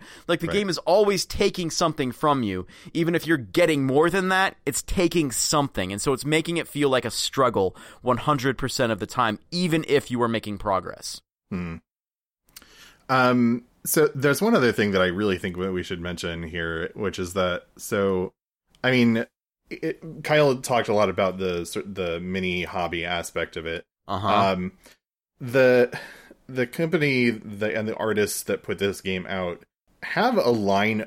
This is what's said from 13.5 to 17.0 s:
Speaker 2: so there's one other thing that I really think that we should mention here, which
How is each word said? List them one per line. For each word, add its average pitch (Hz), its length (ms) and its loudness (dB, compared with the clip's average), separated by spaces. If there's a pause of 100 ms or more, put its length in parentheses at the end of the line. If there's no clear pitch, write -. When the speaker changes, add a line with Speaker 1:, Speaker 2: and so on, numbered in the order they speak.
Speaker 2:
so 151 300 2
there's 139 260 2
one 226 140 4
other 123 160 4
thing 104 200 2
that 92 100 4
I 92 60 4
really 95 300 0
think 90 200 -6
that 95 160 -2
we 90 100 -2
should 87 180 -8
mention 85 420 -6
here, 82 520 -6
which 95 240 -4